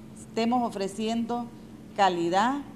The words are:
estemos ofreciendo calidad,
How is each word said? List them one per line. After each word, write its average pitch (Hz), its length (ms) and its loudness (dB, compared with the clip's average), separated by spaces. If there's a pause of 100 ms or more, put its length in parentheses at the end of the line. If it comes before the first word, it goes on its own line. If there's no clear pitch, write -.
(160)
estemos 233 460 0
ofreciendo 220 880 -2 (480)
calidad, 196 680 4 (140)